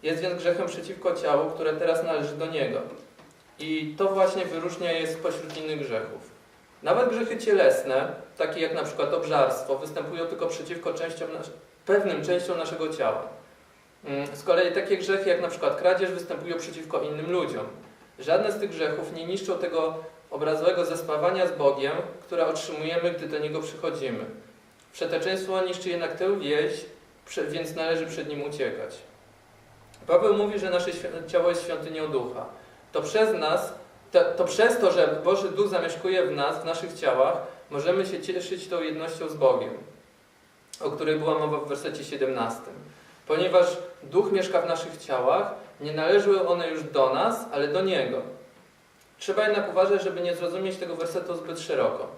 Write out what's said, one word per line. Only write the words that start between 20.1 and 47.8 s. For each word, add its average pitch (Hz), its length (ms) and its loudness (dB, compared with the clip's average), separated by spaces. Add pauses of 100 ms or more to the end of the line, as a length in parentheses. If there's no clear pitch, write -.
obrazowego 156 540 2
zespawania 165 640 0
z 165 60 0
Bogiem, 139 400 2 (300)
które 170 240 0
otrzymujemy, 160 640 -2
gdy 160 160 -6
do 151 120 -4
Niego 156 220 -4
przychodzimy. 131 640 -6 (680)
Wszeteczeństwo 185 720 -2
niszczy 180 260 -4
jednak 170 280 -2
tę 190 240 0
więź, - 320 0 (540)
prze-, 160 200 -6
więc 160 280 -6
należy 165 320 0
przed 147 220 -8
nim 147 140 -6
uciekać. 147 560 -6 (1080)
Paweł - 280 6
mówi, 208 240 2
że 190 120 -2
nasze 180 200 0
świ-, 165 360 -8
ciało 175 220 4
jest 170 160 0
świątynią 156 440 -6
Ducha. 131 380 -4 (460)
To - 100 -2
przez 220 360 2
nas, 156 360 0 (380)
to, 175 120 8
to - 200 2
przez 233 340 4
to, 185 140 6
że 160 320 4
Boży 196 240 2
Duch 202 200 2
zamieszkuje 180 580 0
w - 40 -2
nas, 143 280 -2
w - 60 -10
naszych - 280 -4
ciałach, 131 440 2 (340)
możemy 175 360 0
się 190 140 -4
cieszyć 180 480 -6
tą 170 140 -2
jednością 160 460 -6
z 151 60 -8
Bogiem, - 400 4 (1040)
o 143 100 -2
której 151 280 0
była 156 200 2
mowa 151 200 0
w 147 100 -6
wersecie 143 360 -6
siedemnastym. 120 720 -2 (520)
Ponieważ 175 500 4 (260)
Duch 190 300 2
mieszka 180 280 2
w - 80 -2
naszych 165 280 -4
ciałach, - 580 0 (260)
nie 147 120 -6
należą 190 560 4
one 170 200 2
już 156 160 -6
do 135 300 4
nas, 208 380 0
ale 147 160 0
do 180 140 0